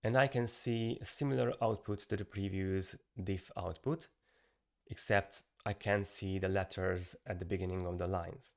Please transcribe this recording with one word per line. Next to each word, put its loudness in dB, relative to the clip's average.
And 4
I 8
can 2
see 0
a -10
similar 0
output 0
to -4
the -2
previous 0
diff -4
output, -4
except 0
I 0
can't 2
see -2
the 2
letters 0
at -4
the -4
beginning -2
of -2
the 0
lines. -4